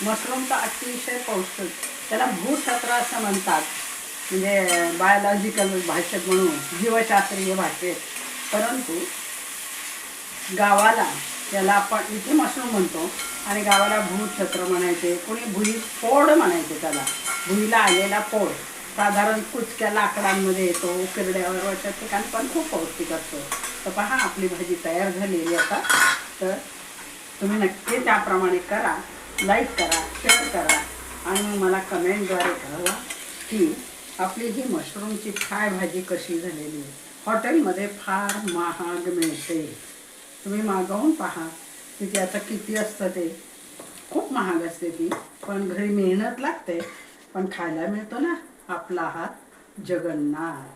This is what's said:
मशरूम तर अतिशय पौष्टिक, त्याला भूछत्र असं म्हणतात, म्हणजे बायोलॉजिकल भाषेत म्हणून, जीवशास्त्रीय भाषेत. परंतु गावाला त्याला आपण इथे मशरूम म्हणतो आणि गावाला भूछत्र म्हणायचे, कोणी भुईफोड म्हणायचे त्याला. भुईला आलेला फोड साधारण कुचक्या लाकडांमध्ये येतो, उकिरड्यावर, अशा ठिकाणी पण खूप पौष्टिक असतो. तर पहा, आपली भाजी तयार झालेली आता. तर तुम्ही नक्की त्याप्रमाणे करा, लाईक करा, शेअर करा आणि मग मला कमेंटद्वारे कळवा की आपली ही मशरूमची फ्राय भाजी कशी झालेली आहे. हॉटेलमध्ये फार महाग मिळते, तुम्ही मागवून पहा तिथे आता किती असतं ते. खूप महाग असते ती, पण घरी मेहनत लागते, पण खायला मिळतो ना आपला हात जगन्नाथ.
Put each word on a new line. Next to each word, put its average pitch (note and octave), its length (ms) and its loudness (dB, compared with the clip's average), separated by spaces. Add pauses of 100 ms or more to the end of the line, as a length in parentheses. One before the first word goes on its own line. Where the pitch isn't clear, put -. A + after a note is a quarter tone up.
मशरूम B3 460 -2
तर C4 60 4
अतिशय B3 600 -4 (100)
पौष्टिक, F#3+ 420 -4 (400)
त्याला A#3 240 2
भूछत्र A#3+ 580 0
असं A#3+ 300 0
म्हणतात, F#3+ 400 2 (680)
म्हणजे F#3 680 4
बायोलॉजिकल G3+ 920 4
भाषेत E3+ 400 -2
म्हणून, F#3 300 4 (240)
जीवशास्त्रीय G#3 760 4
भाषेत. F3+ 400 -2 (580)
परंतु A3+ 460 0 (1600)
गावाला G#3 480 6 (460)
त्याला G3 220 4
आपण G#3 400 2
इथे G#3+ 200 -2
मशरूम C4+ 360 4
म्हणतो F3+ 400 2 (380)
आणि G#3 140 0
गावाला G3+ 400 6
भूछत्र F#3+ 640 -2
म्हणायचे, F3 520 2
कोणी A3 360 -4
भुईफोड A3+ 760 4
म्हणायचे E4 520 6
त्याला. D3 220 -2 (440)
भुईला G#3+ 300 4
आलेला G3 440 6
फोड G#3 260 2 (500)
साधारण G#3 460 4
कुचक्या A3 480 -2
लाकडांमध्ये G3 760 2
येतो, F3 360 0
उकिरड्यावर, F#3 680 -2
अशा F#3+ 220 -4 (100)
ठिकाणी G#3+ 320 -2
पण A3+ 220 -2
खूप D#4+ 160 0
पौष्टिक E3 440 -4
असतो. - 280 -6 (440)
तर G3 40 -2
पहा, G#3 340 0
आपली F#3 240 0
भाजी F3 280 -2 (100)
तयार F3+ 240 0
झालेली F3 460 0
आता. G3+ 240 2 (640)
तर F#3+ 120 0 (880)
तुम्ही G3+ 180 2
नक्की A3+ 460 0
त्याप्रमाणे F#3+ 520 4 (120)
करा, G#3+ 260 0 (460)
लाईक A3 360 2
करा, - 240 0 (200)
शेअर - 280 4
करा - 280 2 (520)
आणि G3 120 2
मग G#3 160 0
मला F#3+ 240 4
कमेंटद्वारे F3+ 720 0
कळवा E3+ 400 -4 (560)
की F#3 240 4 (460)
आपली A3+ 280 -2
ही A3+ 220 -4
मशरूमची G#3 600 -4
फ्राय G#3 380 -2
भाजी F3+ 320 -2
कशी F3 380 -4
झालेली D3+ 420 -8
आहे. C#3 100 -12 (340)
हॉटेलमध्ये A3 600 2 (120)
फार G3 360 -2 (100)
महाग F3 640 -4
मिळते, D#3+ 520 -2 (840)
तुम्ही G3+ 160 -2
मागवून G3+ 500 2
पहा F3 360 -2 (520)
तिथे G3+ 200 -2
आता F#3 200 -2
किती G#3+ 380 -6
असतं G#3+ 320 -2
ते. F3+ 180 -4 (840)
खूप - 220 -2
महाग F3+ 340 0
असते E3+ 220 -6
ती, E3 200 -2 (380)
पण G3 220 -2
घरी G3+ 200 -2
मेहनत G3+ 500 2
लागते, C4 400 -4 (540)
पण F#3+ 180 -2
खायला E3 360 -4
मिळतो G#3+ 320 -4
ना E4 140 2 (360)
आपला F3 320 -4 (140)
हात - 720 -12
जगन्नाथ. D3+ 760 -2 (120)